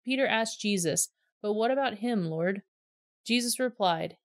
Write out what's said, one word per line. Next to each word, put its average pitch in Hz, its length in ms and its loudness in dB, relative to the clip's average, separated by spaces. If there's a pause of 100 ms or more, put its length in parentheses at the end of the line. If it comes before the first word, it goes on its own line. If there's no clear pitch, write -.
Peter 262 220 0
asked 220 340 0
Jesus, 190 500 0 (340)
"But 208 100 -2
what 220 160 2
about 262 300 -2
him, 220 260 -2
Lord?" 170 380 -2 (600)
Jesus 240 360 0
replied, 180 640 0